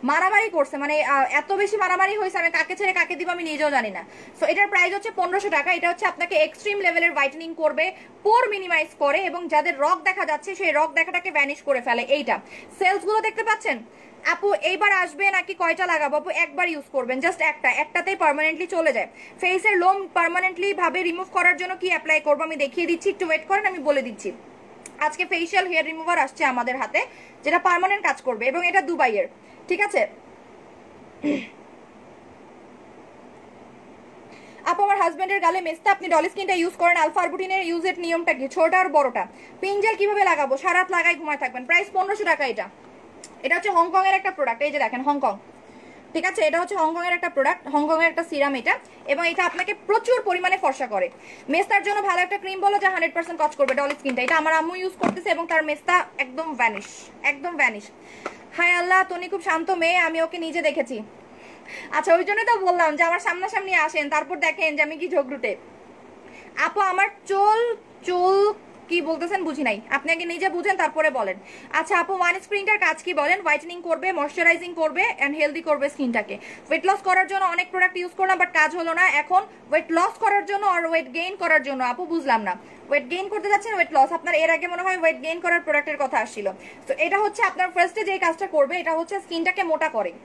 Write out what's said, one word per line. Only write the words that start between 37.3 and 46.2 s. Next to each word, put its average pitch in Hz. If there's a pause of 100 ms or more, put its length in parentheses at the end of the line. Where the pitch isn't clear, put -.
ইউজের 349
নিয়মটা 339
কি, 262 (100)
ছোটটা 339
আর 294
বড়টা? 240 (360)
পিঞ্জেল 403
কিভাবে 403
লাগাবো? 285
সারা 359
রাত 370
লাগাই 339
ঘুমায় 302
থাকবেন। 254
price 349
পনেরোশো 403
টাকা 294
এটা। 196 (800)
এটা 302
হচ্ছে 392
হংকংয়ের 381
একটা 381
product, 233
এই 302
যে 294
দেখেন 247
হংকং, 269 (800)
ঠিক 330